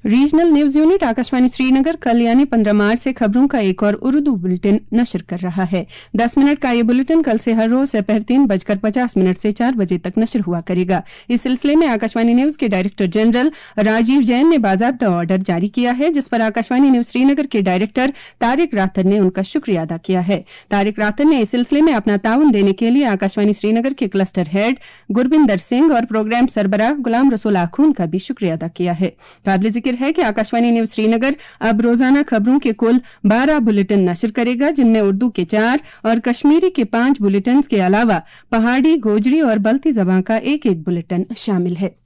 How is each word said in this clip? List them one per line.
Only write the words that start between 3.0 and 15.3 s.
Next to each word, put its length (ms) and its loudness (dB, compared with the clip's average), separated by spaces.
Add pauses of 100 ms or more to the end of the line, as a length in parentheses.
खबरों 340 0
का 120 -2
एक 240 0
और 100 2
उर्दू 420 0
बुलेटिन 440 0 (140)
नशर 280 -2
कर 180 -10
रहा 240 -4
है। 220 -4 (300)
दस 220 0
मिनट 220 2
का 120 -2
ये 120 0
बुलेटिन 380 2
कल 160 0
से 160 -2
हर 160 0
रोज 260 0
दोपहर 260 0
तीन 260 2
बजकर 300 -2
पचास 400 -2
मिनट 200 0
से 140 -2
चार 220 -2
बजे 240 -2
तक 200 -8
नशर 220 -2
हुआ 220 -4
करेगा। 400 -2 (280)
इस 120 -2
सिलसिले 340 -2
में 120 4
आकाशवाणी 460 0
न्यूज 220 0
के 120 -4
डायरेक्टर 400 -2
जनरल 440 2 (280)
राजीव 420 2
जैन 280 2
ने 80 4
बाजाबता 520 0
ऑर्डर 320 0